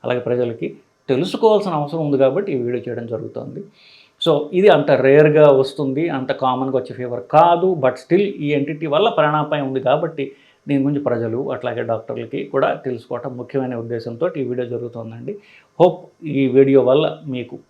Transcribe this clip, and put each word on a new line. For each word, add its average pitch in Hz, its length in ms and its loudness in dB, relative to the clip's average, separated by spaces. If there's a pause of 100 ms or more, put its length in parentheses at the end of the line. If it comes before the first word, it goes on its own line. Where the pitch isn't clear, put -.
అలాగే 123 160 -2
ప్రజలకి 120 580 -4 (320)
తెలుసుకోవాల్సిన 196 640 2
అవసరం 151 340 -4
ఉంది 139 120 0
కాబట్టి 165 340 2
ఈ 139 40 -4
వీడియో 120 340 -4
చేయడం 117 180 -8
జరుగుతుంది. - 560 -10 (640)
So, 147 140 2 (120)
ఇది 190 140 4
అంత 143 240 4
రేర్గా 147 600 6
వస్తుంది, 135 580 0
అంత 131 220 -6
కామన్గా 131 460 -2
వచ్చే - 180 -6
ఫీవర్ 123 240 -8 (120)
కాదు. 170 440 4
But 131 160 2
still - 300 0
ఈ 180 280 -4
ఎంటిటీ 151 380 -2
వల్ల 165 220 2
ప్రాణాపాయం 151 580 0
ఉంది 131 120 -2
కాబట్టి 147 520 -2 (360)
దీని 139 160 0
గురించి 143 180 0
ప్రజలు 120 500 -4
అట్లాగే 120 320 -6
డాక్టర్లకి 117 600 -6
కూడా 139 300 -2
తెలుసుకోవటం 123 640 -8
ముఖ్యమైన 127 380 -6
ఉద్దేశంతో 117 640 -6
ఈ 135 60 -4
వీడియో 123 240 -6
జరుగుతుందండి. 117 720 -10 (440)
హోప్ - 440 0
ఈ 139 220 0
వీడియో 135 340 6
వల్ల 143 360 2 (100)
మీకు 123 320 -10 (100)